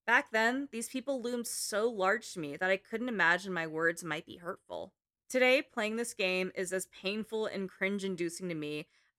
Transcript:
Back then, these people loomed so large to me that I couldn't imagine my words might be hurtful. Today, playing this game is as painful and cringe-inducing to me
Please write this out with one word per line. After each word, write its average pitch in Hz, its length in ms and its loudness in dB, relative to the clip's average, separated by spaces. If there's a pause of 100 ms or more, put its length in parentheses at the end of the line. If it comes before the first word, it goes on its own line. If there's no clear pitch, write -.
Back 254 240 4
then, 247 400 2
these 226 180 -6
people 262 320 -2
loomed 240 240 -2
so - 420 0
large 208 460 2
to 180 60 -8
me 147 180 -6
that 185 140 2
I 190 60 4
couldn't 226 320 -4
imagine 185 440 4
my 165 140 -2
words 165 360 0
might 160 220 -4
be - 120 -16
hurtful. 131 560 -10 (360)
Today, 254 320 4
playing 220 360 -4
this 233 180 -4
game 185 400 0
is 180 180 -4
as 185 140 -2
painful 214 580 -4
and 190 240 -4
cringe-inducing 185 800 -2
to 165 60 -4
me 151 320 -6 (320)